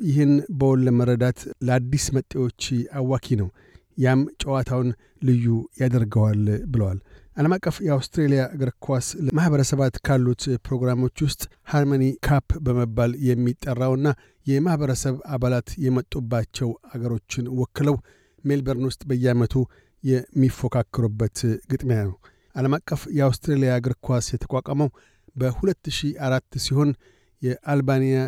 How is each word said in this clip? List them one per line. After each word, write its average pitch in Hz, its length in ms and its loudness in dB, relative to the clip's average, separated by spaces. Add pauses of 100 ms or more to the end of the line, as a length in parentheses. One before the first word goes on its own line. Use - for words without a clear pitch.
ይህን 143 300 4 (180)
በውል 135 320 2
ለመረዳት 123 560 2 (220)
ለአዲስ 127 520 0
መጤዎች 127 500 -4 (300)
አዋኪ 131 420 -2
ነው። 95 140 -2 (480)
ያም 131 220 4 (180)
ጨዋታውን 127 520 -2 (320)
ልዩ 123 240 4 (300)
ያደርገዋል 107 680 2 (240)
ብለዋል። 101 340 -2 (360)
ዓለም 160 180 2
አቀፍ 180 260 -2
የአውስትሬልያ 143 680 0
እግር 135 220 -4 (100)
ኳስ - 260 -2 (160)
ለማህበረሰባት 139 760 2
ካሉት 123 420 2 (180)
ፕሮግራሞች 123 600 -2
ውስጥ 143 200 -2 (260)
ሃርመኒ 139 380 2 (160)
ካፕ 139 260 2 (140)
በመባል 120 500 0 (100)
የሚጠራውና 127 880 0 (400)
የማህበረሰብ 139 680 0 (120)
አባላት 123 500 -2
የመጡባቸው 123 920 -2 (180)
አገሮችን 120 640 -6
ወክለው 135 460 0 (460)
ሜልበርን 135 420 -2
ውስጥ - 200 -6
በየዓመቱ 123 500 2 (480)
የሚፎካከሩበት 120 1300 0 (300)
ግጥሚያ 131 340 0
ነው። 95 140 -4 (400)
ዓለም 135 180 0
አቀፍ 156 280 -4 (100)
የአውስትሬልያ 139 640 2
እግር 123 280 -2
ኳስ 123 260 -2
የተቋቋመው 135 600 -2 (460)
በሁለት 131 540 -2
ሺህ 147 300 -4
አራት 131 380 -2
ሲሆን 143 320 2 (520)
የአልባኒያ፣ 131 760 0 (100)